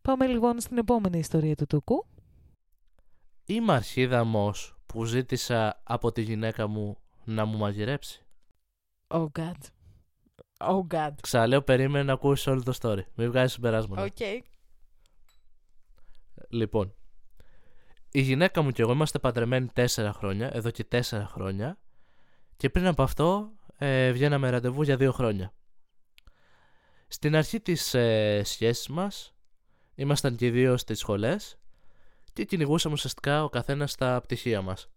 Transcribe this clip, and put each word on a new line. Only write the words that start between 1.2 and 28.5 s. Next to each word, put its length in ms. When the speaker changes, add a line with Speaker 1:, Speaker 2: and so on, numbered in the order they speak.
Speaker 1:
του 100
Τούκου. 400
Speaker 2:
Είμαι 280
αρχίδαμος 1120
που 200
ζήτησα 800
από 280
τη 100
γυναίκα 460
μου 300
να 220
μου 120
μαγειρέψει. 680
Speaker 1:
Oh 200
God. 140
Oh 280
God. 240
Speaker 2:
Ξαναλέω, 400
περίμενε 420
να 100
ακούσεις 340
όλο 160
το 180
story. 220
Μην 140
βγάζεις 240
συμπεράσματα. 500
Speaker 1:
Οκ. 400
Speaker 2:
Λοιπόν, 460
η 100
γυναίκα 400
μου 100
και 100
εγώ 100
είμαστε 280
παντρεμένοι 480
τέσσερα 460
χρόνια, 400
εδώ 180
και 120
τέσσερα 420
χρόνια, 520
και 120
πριν 180
από 160
αυτό, 480
ε, 340
βγαίναμε 380
ραντεβού 320
για 160
δύο 140
χρόνια. 420
Στην 280
αρχή 240
της, 340
ε, 500
σχέσης 440